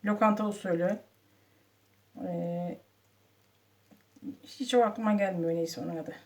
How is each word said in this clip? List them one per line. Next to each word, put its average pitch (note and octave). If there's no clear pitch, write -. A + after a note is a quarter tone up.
Lokanta G#3
usulü. F#3
Ee, F3
hiç -
o B3
aklıma G#3+
gelmiyor F#3+
neyse E3
onun E3+
adı. -